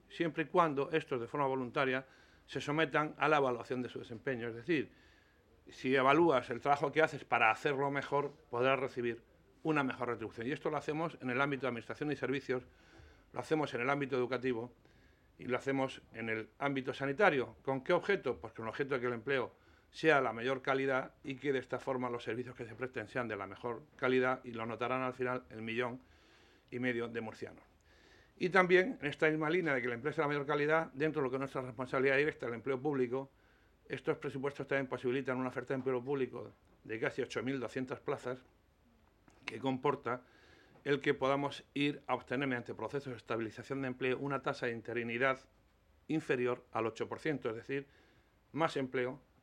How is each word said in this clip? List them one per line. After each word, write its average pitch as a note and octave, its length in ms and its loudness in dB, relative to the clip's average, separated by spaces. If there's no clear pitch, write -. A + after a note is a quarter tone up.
siempre E3 360 -2
y - 20 -12
cuando D3+ 460 2
estos C#3+ 280 0
de A#2 60 -6
forma C#3+ 200 0
voluntaria C3 600 0
se C#3 140 -6
sometan D3+ 580 2
a C#3+ 100 4
la D3+ 100 6
evaluación B2 440 0
de A#2+ 60 -6
su B2+ 100 -10
desempeño. A#2+ 500 -6
Es A2+ 60 -8
decir, A#2+ 360 0
si B2+ 260 0
evalúas C3+ 560 6
el A#2+ 100 -4
trabajo C#3+ 300 2
que D3+ 120 4
haces D3 220 2
para A#2 260 6
hacerlo C#3 400 0
mejor, C#3+ 440 -2
podrás C3 280 4
recibir A#2+ 440 -4
una D3+ 200 2
mejor B2 260 -2
retribución. A2+ 380 -6
Y C#3 60 -2
esto D#3 180 -4
lo D3+ 80 -2
hacemos D#3 420 -4
en B2+ 100 -4
el B2 100 2
ámbito C#3 220 0
de C3 60 0
administración A#2+ 440 -4
y C3+ 40 -4
servicios, C3 460 -2
lo B2+ 80 -8
hacemos D3+ 340 0
en A#2+ 80 -2
el C3 80 0
ámbito C#3+ 260 0
educativo B2 560 -2
y - 60 -14
lo B2 140 0
hacemos C3+ 420 -2
en A2+ 160 -6
el A2 180 -4
ámbito C3+ 360 -2
sanitario. C#3 680 2
¿Con C3+ 200 -2
qué F3+ 100 2
objeto? F3 480 2
Pues A2+ 140 -12
con A2+ 100 -8
el A2+ 60 -6
objeto C#3 240 -2
de B2 60 0
que B2 60 -2
el B2 60 0
empleo A#2+ 420 -2
sea D#3 300 6
la A2+ 140 2
mayor B2+ 260 -2
calidad C3+ 540 0
y C#3 120 -6
que C#3+ 160 -2
de C3 80 0
esta B2 180 -4
forma B2+ 320 -2
los A#2+ 140 -4
servicios B2 300 -4
que A#2+ 120 -10
se A2 80 -12
presten A#2 340 -6
sean B2 180 -4
de G#2+ 100 -4
la G2 100 -6
mejor A2 360 -8
calidad, B2+ 480 4
y B2 80 -12
lo A2+ 140 -6
notarán A#2+ 340 -2
al B2+ 140 -2
final B2+ 340 -2
el A2 140 -12
millón A#2+ 380 -2
y B2 80 -6
medio A#2 300 0
de A2+ 140 -6
murcianos. - 420 -12
Y F3+ 100 2
también, F#3 500 6
en C#3+ 80 0
esta D#3 200 4
misma D#3 220 2
línea E3 240 2
de B2+ 60 2
que B2 80 -2
el A#2+ 60 -2
empleo C3+ 180 -4
sea D#3 100 0
la C#3+ 60 2
mayor C#3+ 180 -2
calidad, D3+ 460 2
dentro D3 280 0
de C#3 40 2
lo B2 60 0
que C3 60 -4
es C3 40 -2
nuestra C3+ 220 -4
responsabilidad C3 560 2
directa, D3+ 280 0
el A#2+ 80 -4
empleo B2+ 260 -2
público, C3+ 500 0
estos - 300 -2
presupuestos C#3 500 -4
también C#3 180 2
posibilitan C3 520 -2
una B2+ 100 -2
oferta B2+ 260 -4
de C3+ 40 0
empleo B2+ 260 0
público B2+ 480 -2
de A2 160 -6
casi C3+ 220 0
ocho A2+ 200 -4
mil C3 160 -2
doscientas B2+ 400 -6
plazas, B2+ 400 -6
que - 140 -8
comporta C3 640 0
el C#3 160 2
que C#3 140 2
podamos C#3 500 0
ir C#3+ 320 0
a B2+ 80 0
obtener B2+ 320 -2
mediante A#2+ 280 -2
procesos B2 380 -6
de A2+ 40 -10
estabilización A2+ 640 -4
de C3 60 -2
empleo B2+ 300 0
una C#3 240 -2
tasa C3+ 240 -2
de A#2+ 60 0
interinidad A#2 680 0
inferior B2+ 640 0
al A2+ 140 0
ocho A2 220 -4
por A2 100 -8
ciento, C#3+ 300 -2
es A2+ 80 -6
decir, C#3 300 -6
más D#3 240 0
empleo C3 440 -2